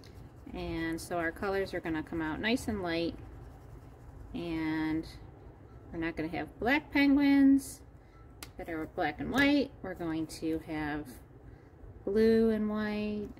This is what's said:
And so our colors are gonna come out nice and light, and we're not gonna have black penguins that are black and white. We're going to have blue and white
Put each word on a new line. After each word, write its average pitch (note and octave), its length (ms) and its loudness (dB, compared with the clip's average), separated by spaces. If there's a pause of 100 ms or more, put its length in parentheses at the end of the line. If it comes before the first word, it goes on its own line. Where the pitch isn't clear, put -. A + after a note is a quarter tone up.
(540)
And E3 460 -4
so - 180 -6
our E3 140 -2
colors G3 420 -2
are F3 60 -4
gonna D#3+ 220 -4
come D#3+ 200 -6
out D#3 180 -4
nice A3+ 280 0
and G#3 140 -4
light, E3+ 340 -2 (1160)
and D#3+ 720 -2 (840)
we're E3+ 80 -8
not E3 160 -4
gonna D#3+ 140 -4
have D#3 300 -8
black C#4 320 0
penguins C#4 880 6 (760)
that F3+ 120 -10
are D#3+ 260 -4
black D#3 240 -2
and - 120 -4
white. C#4 380 4 (140)
We're F#3 100 -6
going D#3+ 340 -4
to D#3+ 380 -4
have D3+ 400 -4 (1000)
blue A3+ 460 6
and G#3+ 180 0
white G#3 580 -2 (120)